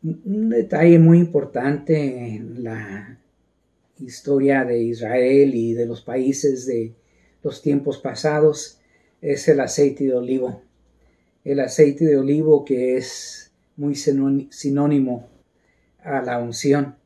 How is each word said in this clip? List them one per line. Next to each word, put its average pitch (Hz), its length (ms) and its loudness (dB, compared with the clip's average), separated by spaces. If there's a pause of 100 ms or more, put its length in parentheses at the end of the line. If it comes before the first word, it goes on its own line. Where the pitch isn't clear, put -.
Un, 165 220 -8
un 214 240 -2
detalle 170 500 4
muy 165 200 10
importante 143 1160 -2
en 113 280 -14
la 104 560 -14 (800)
historia 135 640 0
de 120 160 -2
Israel 123 760 2
y 113 200 -2
de 117 120 -2
los 117 160 -10
países 131 640 -2
de 113 260 -4 (500)
los - 200 -8
tiempos 143 360 -2
pasados 151 800 -2 (400)
es 139 260 -4
el 147 140 4
aceite 139 440 0
de 131 100 0
olivo. 123 480 -4 (840)
El 139 160 -2
aceite 143 440 2
de 151 120 4
olivo 143 480 2
que 127 320 -2
es - 560 -12 (240)
muy 143 180 -4
sinoni-, 139 560 -2
sinónimo 139 760 -2 (760)
a 135 180 -4
la 123 160 -6
unción. 139 560 -2 (120)